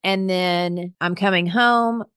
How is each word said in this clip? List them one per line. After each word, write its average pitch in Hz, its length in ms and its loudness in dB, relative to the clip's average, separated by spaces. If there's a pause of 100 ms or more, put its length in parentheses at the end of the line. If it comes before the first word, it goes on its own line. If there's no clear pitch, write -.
And 190 260 0
then 175 720 -2
I'm 175 140 -2
coming 185 320 0
home. 233 560 2 (140)